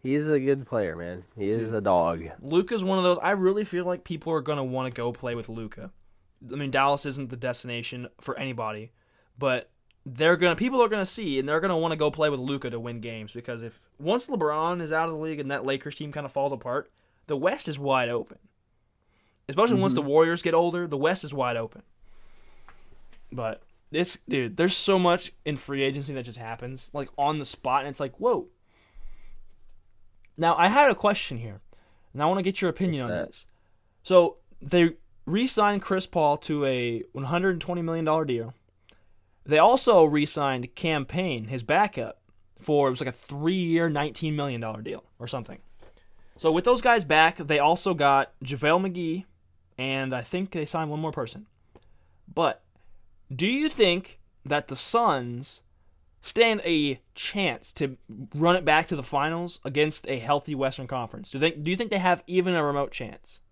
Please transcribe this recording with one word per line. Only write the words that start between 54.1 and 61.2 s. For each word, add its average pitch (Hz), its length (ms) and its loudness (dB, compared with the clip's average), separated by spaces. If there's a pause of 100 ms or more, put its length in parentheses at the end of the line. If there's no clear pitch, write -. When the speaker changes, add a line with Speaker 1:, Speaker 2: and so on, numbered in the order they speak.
Speaker 2:
that 147 220 -2
the 135 80 -10
Suns 135 840 0 (600)
stand 226 440 2
a 147 340 0 (160)
chance 175 580 -4
to 135 240 -4 (380)
run 170 200 4
it 180 100 -2
back 156 220 6
to 165 80 -4
the 139 80 -6
finals 165 600 -2
against 151 440 -2
a 131 120 -4
healthy 147 340 0
Western 131 340 -4
Conference? 127 440 -8